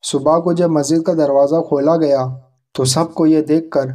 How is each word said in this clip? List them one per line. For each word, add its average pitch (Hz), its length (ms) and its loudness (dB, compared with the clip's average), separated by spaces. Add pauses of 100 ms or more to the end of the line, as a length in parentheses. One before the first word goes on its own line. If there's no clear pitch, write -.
صبح 147 360 0
کو 175 140 -2
جب 170 180 0
مسجد 156 320 0
کا 180 100 -2
دروازہ 143 440 2 (120)
کھولا 151 280 2
گیا 139 300 0 (480)
تو 135 100 -2
سب 165 300 -2
کو 165 120 0
یہ 156 140 4
دیکھ 156 300 -2
کر 135 240 -2